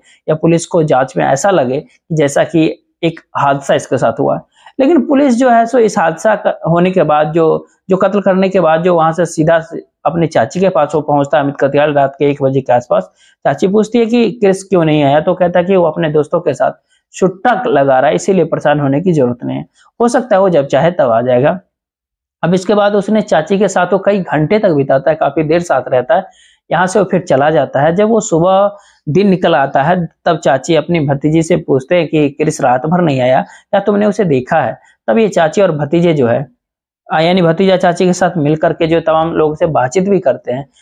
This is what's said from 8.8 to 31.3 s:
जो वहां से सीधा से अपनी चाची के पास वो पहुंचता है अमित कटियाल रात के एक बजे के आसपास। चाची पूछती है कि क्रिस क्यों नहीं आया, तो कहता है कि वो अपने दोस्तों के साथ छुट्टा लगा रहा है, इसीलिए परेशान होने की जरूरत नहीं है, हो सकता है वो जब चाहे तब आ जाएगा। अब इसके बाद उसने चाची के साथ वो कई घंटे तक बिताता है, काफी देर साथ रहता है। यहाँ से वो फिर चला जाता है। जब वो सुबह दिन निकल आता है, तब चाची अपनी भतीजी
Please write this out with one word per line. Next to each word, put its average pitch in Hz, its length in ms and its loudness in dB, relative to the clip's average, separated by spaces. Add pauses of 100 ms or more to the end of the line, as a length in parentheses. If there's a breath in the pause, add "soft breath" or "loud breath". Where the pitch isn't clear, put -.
जो 180 120 2
वहां 160 180 2
से 165 140 -2
सीधा 160 340 0
से 156 260 -12 (180)
अपनी 165 220 0
चाची 147 340 -2
के 190 80 2
पास 147 260 0
वो 156 60 0
पहुंचता 147 380 0
है 143 60 0
अमित 139 160 -6
कटियाल 143 320 0
रात 139 260 0
के 147 120 0
एक 143 120 -4
बजे 135 180 0
के 131 120 -4
आसपास। 165 380 -2 (340 soft breath)
चाची 151 240 -2
पूछती 214 300 0
है 233 80 2
कि 233 240 0
क्रिस 190 340 -2
क्यों 175 200 0
नहीं 151 180 2
आया, 143 180 2
तो 175 140 -2
कहता 175 240 0
है 175 60 0
कि 190 120 0
वो 175 80 4
अपने 160 260 -2
दोस्तों 151 300 -2
के 151 140 -2
साथ 135 180 -2 (400)
छुट्टा 196 540 -2
लगा 135 340 2
रहा 139 80 2
है, 175 80 0
इसीलिए 180 280 0
परेशान 147 360 0
होने 139 200 0
की 185 120 0
जरूरत 123 320 0
नहीं 131 140 -6
है, 147 80 -12 (340 soft breath)
हो 233 80 2
सकता 240 280 0
है 185 40 2
वो 196 100 2
जब 143 160 2
चाहे 139 240 0
तब 147 200 0
आ 113 120 2
जाएगा। 127 380 0 (840)
अब 170 100 0
इसके 190 200 0
बाद 208 200 2
उसने 208 260 0
चाची 190 380 0
के 202 100 2
साथ 180 240 0
वो 190 60 2
कई 202 220 0
घंटे 156 380 0
तक 208 120 2
बिताता 139 400 0
है, 151 60 0
काफी 151 260 -2
देर 160 180 0
साथ 156 280 -2
रहता 127 260 0
है। 185 120 0 (460 soft breath)
यहाँ 170 140 0
से 202 120 -2
वो 190 60 2
फिर 175 160 -2
चला 143 300 0
जाता 139 300 0
है। 165 160 2
जब 214 120 2
वो 220 120 2
सुबह 190 560 0 (320 loud breath)
दिन 185 200 2
निकल 180 260 2
आता 139 280 0
है, 170 260 0 (160)
तब 170 120 0
चाची 156 380 0
अपनी 160 260 0
भतीजी 151 420 0